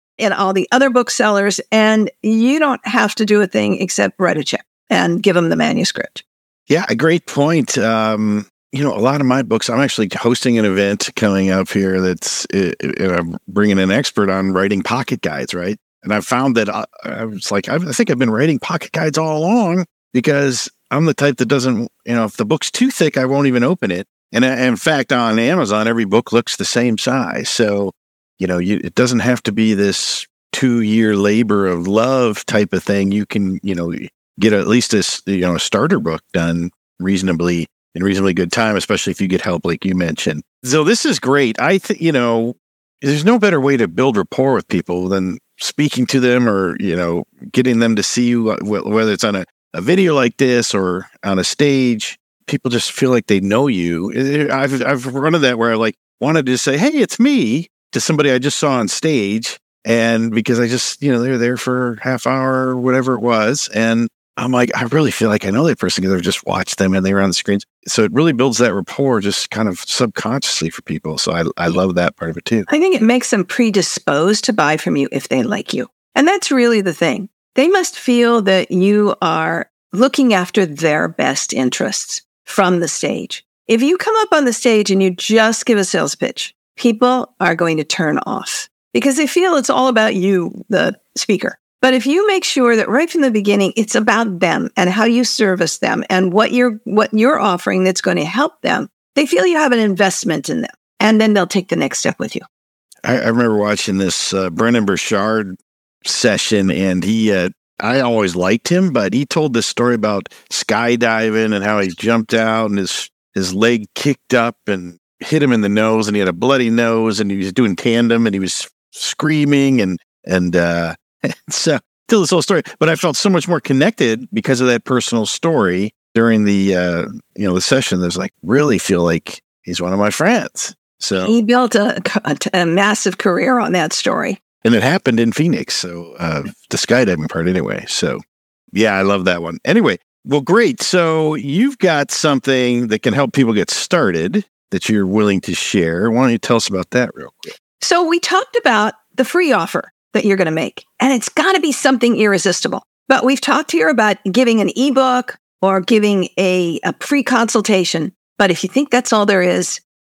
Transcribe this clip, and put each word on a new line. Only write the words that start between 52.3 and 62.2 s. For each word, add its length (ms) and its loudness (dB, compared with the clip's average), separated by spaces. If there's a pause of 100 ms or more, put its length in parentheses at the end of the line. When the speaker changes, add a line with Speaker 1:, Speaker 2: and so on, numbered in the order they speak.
Speaker 2:
People 240 -4
just 220 -2
feel 180 0
like 160 0
they 120 2
know 280 2
you. 840 -2
I, 140 -2
I've, 180 -2
I've 260 -2
run 280 0
into 40 2
that 180 2
where 140 2
I, 40 2
like, 200 0 (240)
wanted 280 0
to 100 0
say, 200 0
"Hey, 120 2
it's 300 -2
me," 480 2 (240)
to 100 -4
somebody 300 2
I 80 2
just 180 -2
saw 220 0
on 80 -2
stage. 720 -2 (260)
And 480 0
because 260 0
I 80 0
just, 360 -6
you 80 2
know, 100 0
they 80 -2
were 80 -2
there 200 -2
for 440 -4
half 240 -4